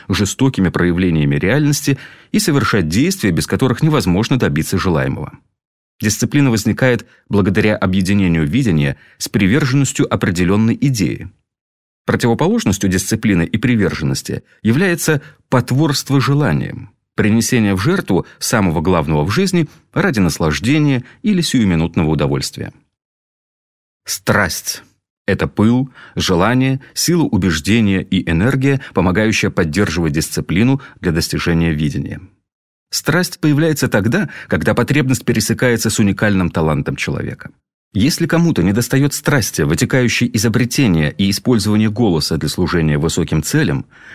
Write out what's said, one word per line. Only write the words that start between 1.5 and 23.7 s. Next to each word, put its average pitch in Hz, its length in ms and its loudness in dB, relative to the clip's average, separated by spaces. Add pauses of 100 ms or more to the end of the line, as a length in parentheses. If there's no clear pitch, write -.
и 226 80 0
совершать 117 480 0
действия, 110 420 0
без 82 160 -2
которых 123 340 0
невозможно 120 600 2
добиться 78 360 -2
желаемого. 71 640 -2 (640)
Дисциплина 123 480 0
возникает 113 560 0 (220)
благодаря 104 480 2
объединению 92 720 2
видения 78 500 0 (220)
с - 100 -8
приверженностью 131 840 0
определённой 101 720 0
идее. 98 500 -2 (760)
Противоположностью 113 840 0
дисциплины 92 560 0
и 101 140 -4
приверженности 90 840 -2 (200)
является 156 580 2 (300)
потворство 135 680 0
желаниям, 131 760 -2 (220)
принесение 110 580 2
в 92 80 -2
жертву 120 420 0 (140)
самого 92 420 0
главного 78 460 2
в 98 40 -2
жизни 170 380 0 (240)
ради 151 280 0
наслаждения 107 840 0 (160)
или 185 220 0
сиюминутного 85 680 0
удовольствия. 71 640 -2 (1300)